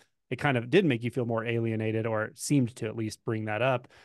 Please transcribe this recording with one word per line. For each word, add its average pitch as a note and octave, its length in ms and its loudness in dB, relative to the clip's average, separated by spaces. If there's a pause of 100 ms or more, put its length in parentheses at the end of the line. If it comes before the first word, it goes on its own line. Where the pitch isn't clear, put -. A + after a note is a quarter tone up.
(300)
it B2 80 -6
kind C#3 200 0
of A#2 120 -2
did E3 160 6
make A#2+ 180 2
you A#2+ 80 -2
feel B2 140 -2
more A2+ 200 -2
alienated, A2 600 0
or A2 200 -2
it - 120 -14
seemed C3+ 400 0
to A#2 80 -6
at A2 100 -6
least A2 300 -6
bring A2 200 -2
that G#2+ 160 -2
up. B2+ 260 0 (180)